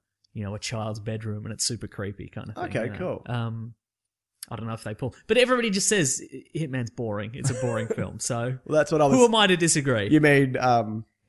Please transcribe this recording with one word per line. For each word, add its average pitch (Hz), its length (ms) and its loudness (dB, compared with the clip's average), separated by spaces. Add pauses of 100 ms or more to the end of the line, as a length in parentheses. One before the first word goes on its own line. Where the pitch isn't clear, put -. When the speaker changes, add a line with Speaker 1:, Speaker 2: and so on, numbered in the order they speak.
(320)
Speaker 1:
you 107 100 -10
know, 101 120 -6
a 104 40 -8
child's 107 420 -6
bedroom, 107 440 -8
and 110 80 -10
it's - 120 -6
super 113 220 -6
creepy 98 420 -10
kind - 200 -12
of - 80 -12
thing, 359 80 -8
Speaker 2:
Okay, 117 220 -4
Speaker 1:
you - 60 -6
know? 98 60 -12
Speaker 2:
cool. 139 240 -6 (100)
Speaker 1:
Um, 113 420 -6 (760)
I 120 60 -10
don't 113 100 -8
know 113 80 -6
if - 80 -12
they 107 120 -8
pull, 127 200 -8 (140)
but 220 100 2
everybody 247 320 2
just 196 180 0
says 185 320 2 (340)
Hitman's 131 360 -4
boring. 107 440 -6
It's 143 160 -4
a 127 40 -2
boring 113 320 -4
Speaker 2:
<laughs> 110 80 -2
Speaker 1:
film. 90 240 -6
So 123 480 -4
Speaker 2:
Wwell, - 80 -4
that's 151 160 4
what 156 120 2
I 147 40 6
was 185 100 6
Speaker 1:
who 247 100 8
am 220 80 4
I 214 120 6
to 185 120 6
disagree? 135 500 2
Speaker 2:
You 151 140 6
mean, 139 360 6
um, 113 460 2 (240)